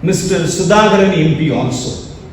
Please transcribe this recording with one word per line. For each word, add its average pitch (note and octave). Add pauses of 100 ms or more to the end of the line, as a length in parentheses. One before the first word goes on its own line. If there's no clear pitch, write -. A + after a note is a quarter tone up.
Mister F3+
Sudhakaran G3
M D#3
P D3+
also. - (260)